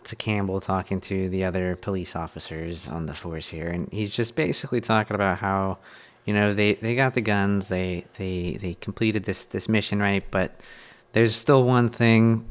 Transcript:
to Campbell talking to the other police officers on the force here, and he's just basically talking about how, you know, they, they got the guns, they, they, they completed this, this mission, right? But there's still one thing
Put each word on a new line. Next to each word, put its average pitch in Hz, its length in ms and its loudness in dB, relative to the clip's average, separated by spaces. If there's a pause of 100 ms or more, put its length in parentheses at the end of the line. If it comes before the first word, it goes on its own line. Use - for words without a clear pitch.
to - 120 -12
Campbell 98 440 -2
talking 95 420 -2
to 95 280 -4
the 92 160 -2
other 92 300 -2
police 95 400 -6
officers 82 720 -8
on 80 200 -6
the 76 80 -8
force 80 320 -10
here, 82 220 -8
and 87 220 -4
he's 104 200 -4
just - 240 -2
basically 151 460 -2
talking 107 340 0
about 98 240 2
how, 98 400 0 (460)
you 104 100 0
know, 104 180 4
they, 104 220 4
they 113 180 -2
got 131 220 2
the 123 60 0
guns, 101 480 2
they, 92 360 -2 (140)
they, 90 420 -4
they 87 140 -6
completed 107 480 -2
this, 95 220 -6
this - 220 -6
mission, 104 320 2
right? 101 300 2
But - 300 -2 (540)
there's 110 220 4
still 135 280 6
one 123 260 4
thing 113 600 6